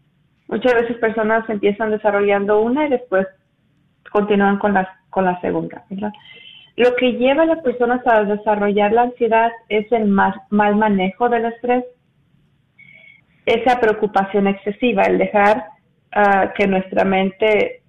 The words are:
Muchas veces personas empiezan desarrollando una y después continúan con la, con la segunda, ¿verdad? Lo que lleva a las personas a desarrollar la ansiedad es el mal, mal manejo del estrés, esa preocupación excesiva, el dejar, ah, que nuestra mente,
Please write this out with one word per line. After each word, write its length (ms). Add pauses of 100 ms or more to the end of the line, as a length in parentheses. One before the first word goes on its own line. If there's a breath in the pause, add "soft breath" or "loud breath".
(480)
Muchas 280
veces 220
personas 520
empiezan 400
desarrollando 720
una 240
y 40
después 360 (880)
continúan 480
con 140
la, 260 (100)
con 160
la 160
segunda, 480
¿verdad? 240 (600 loud breath)
Lo 220
que 160
lleva 300
a 40
las 160
personas 420
a 200
desarrollar 680
la 120
ansiedad 480 (180)
es 240
el 120
mal, 300 (140)
mal 260
manejo 540
del 160
estrés, 400 (1600 loud breath)
esa 340
preocupación 680
excesiva, 560
el 140
dejar, 480 (460)
ah, 440
que 120
nuestra 380
mente, 840